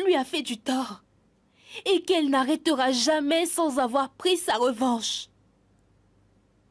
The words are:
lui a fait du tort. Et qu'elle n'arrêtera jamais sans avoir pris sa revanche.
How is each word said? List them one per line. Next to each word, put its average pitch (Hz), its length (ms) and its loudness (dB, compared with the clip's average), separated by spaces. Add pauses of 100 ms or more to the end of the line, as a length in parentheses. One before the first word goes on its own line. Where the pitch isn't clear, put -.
lui 359 120 4
a 262 80 0
fait 302 200 -6
du 240 160 -8
tort. 254 440 -6 (840)
Et 359 180 2
qu'elle 320 260 2
n'arrêtera 269 640 2
jamais 302 540 2
sans 320 340 0
avoir 262 320 0
pris 370 260 0
sa 339 180 -2
revanche. 240 720 -2 (1400)